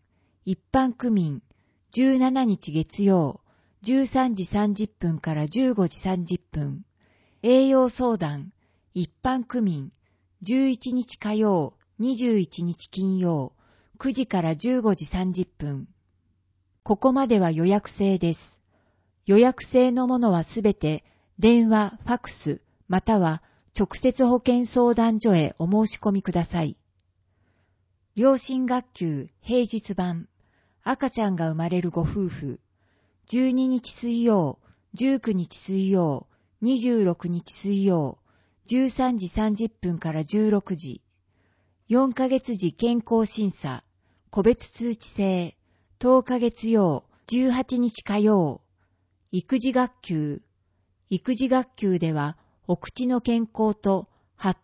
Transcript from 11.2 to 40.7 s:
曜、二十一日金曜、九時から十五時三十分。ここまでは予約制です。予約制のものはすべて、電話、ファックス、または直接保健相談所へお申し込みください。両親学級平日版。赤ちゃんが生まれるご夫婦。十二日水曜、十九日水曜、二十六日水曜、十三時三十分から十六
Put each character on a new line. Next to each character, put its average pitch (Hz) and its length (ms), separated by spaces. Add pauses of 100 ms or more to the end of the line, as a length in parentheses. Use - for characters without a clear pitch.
曜、 202 400 (260)
二 254 160
十 233 240
一 170 240
日 175 260
金 190 280
曜、 170 380 (440)
九 269 140
時 254 140
か 185 160
ら 160 120
十 240 280
五 214 120
時 156 120
三 185 260
十 180 140
分。 143 420 (920)
こ 208 160
こ 262 160
ま 269 120
で 220 140
は 175 100
予 165 140
約 202 240
制 196 300
で 170 160
す。 - 260 (640)
予 202 140
約 254 260
制 254 280
の 254 140
も 254 120
の 233 120
は 170 140
す - 160
べ 202 140
て、 156 300 (340)
電 226 320
話、 214 340
フ - 60
ァ 240 60
ッ - 20
ク - 120
ス、 - 300 (260)
ま 185 140
た 220 180
は 160 240 (320)
直 - 200
接 254 320
保 240 140
健 247 260
相 240 260
談 226 260
所 208 160
へ 160 240
お 160 60
申 208 260
し - 80
込 208 140
み 196 100
く - 80
だ 175 140
さ 170 200
い。 139 120 (1400)
両 269 220
親 254 300
学 247 260
級 151 380 (100)
平 247 200
日 220 340
版。 175 340 (560)
赤 262 240
ち 233 140
ゃ 202 80
ん 185 60
が 170 120
生 156 60
ま 165 160
れ 180 100
る 175 100
ご 170 120
夫 190 260
婦。 139 320 (640)
十 254 260
二 262 160
日 254 240
水 233 300
曜、 196 360 (340)
十 262 260
九 220 140
日 180 240
水 190 340
曜、 170 360 (340)
二 247 180
十 233 260
六 175 240
日 175 260
水 196 320
曜、 160 320 (460)
十 254 260
三 254 280
時 180 100
三 214 280
十 220 120
分 180 300
か 160 140
ら 156 120
十 214 260
六 196 260